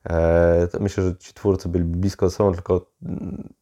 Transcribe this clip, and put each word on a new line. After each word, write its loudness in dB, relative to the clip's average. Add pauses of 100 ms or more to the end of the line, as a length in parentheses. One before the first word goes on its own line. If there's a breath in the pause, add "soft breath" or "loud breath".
E, 4
to -6
myślę, -2
że -2
ci -20
twórcy 0
byli 0
blisko 0
ze -6
sobą, 2
tylko, -2 (160)
mm, -10 (140)